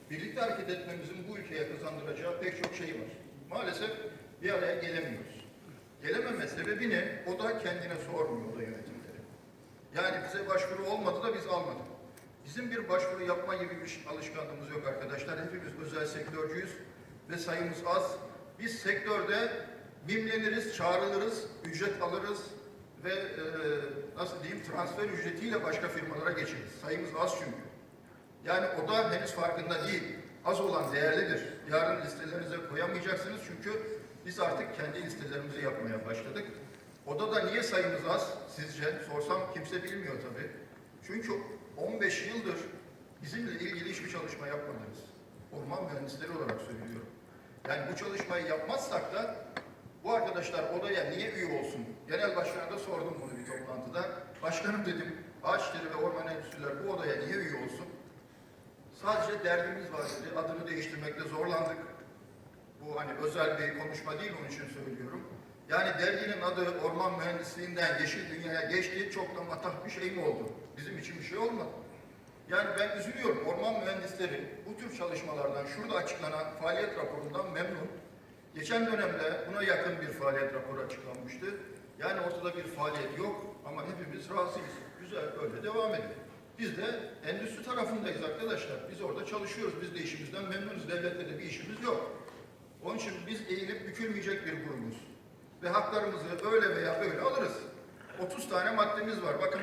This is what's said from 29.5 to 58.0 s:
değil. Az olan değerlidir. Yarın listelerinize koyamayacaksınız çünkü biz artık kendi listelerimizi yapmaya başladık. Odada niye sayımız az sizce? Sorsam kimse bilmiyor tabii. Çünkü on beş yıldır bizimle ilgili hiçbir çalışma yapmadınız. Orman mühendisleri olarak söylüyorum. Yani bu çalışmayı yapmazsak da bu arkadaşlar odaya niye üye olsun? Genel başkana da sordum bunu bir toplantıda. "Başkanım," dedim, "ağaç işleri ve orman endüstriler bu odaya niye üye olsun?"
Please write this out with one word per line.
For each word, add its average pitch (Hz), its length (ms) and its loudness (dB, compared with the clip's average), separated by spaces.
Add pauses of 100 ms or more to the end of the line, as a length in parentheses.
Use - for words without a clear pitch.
değil. 180 140 2 (420)
Az 190 160 6
olan 165 320 4
değerlidir. 151 500 6 (280)
Yarın 160 360 6
listelerinize 160 500 -4 (140)
koyamayacaksınız 185 760 0
çünkü 214 540 -4 (260)
biz 185 140 -4
artık - 360 2
kendi 151 260 -4
listelerimizi 143 580 -4
yapmaya 113 460 0
başladık. 110 400 -2 (600)
Odada 214 380 4
niye 233 180 2
sayımız - 480 4
az - 240 4 (220)
sizce? 151 420 0 (100)
Sorsam 156 460 2
kimse 175 280 -2
bilmiyor 180 320 -4
tabii. - 360 -6 (560)
Çünkü 220 260 -2 (440)
on 208 240 0
beş - 260 2
yıldır 208 300 -2 (680)
bizimle 226 300 -4
ilgili 170 380 -4
hiçbir 180 200 -6
çalışma 151 360 -4
yapmadınız. 143 520 -6 (540)
Orman 143 320 -4
mühendisleri 143 460 -4
olarak 156 300 -2
söylüyorum. 113 460 -8 (640)
Yani 147 240 0
bu - 40 -2
çalışmayı 180 500 0
yapmazsak 175 680 0
da - 220 0 (680)
bu 226 80 4
arkadaşlar 180 580 4
odaya 180 400 2
niye 208 220 0
üye 170 280 2
olsun? 135 260 -2 (220)
Genel 185 280 6
başkana - 340 2
da 202 80 -2
sordum - 420 -2
bunu - 180 -6
bir - 80 -6
toplantıda. 120 580 -2 (380)
"Başkanım," 202 440 2
dedim, 165 300 -2 (280)
"ağaç 180 180 6
işleri 170 280 -2
ve 160 40 -4
orman - 320 2
endüstriler 151 600 -4
bu 185 60 0
odaya 175 240 2
niye - 200 0
üye 175 280 -2
olsun?" - 220 -6 (1160)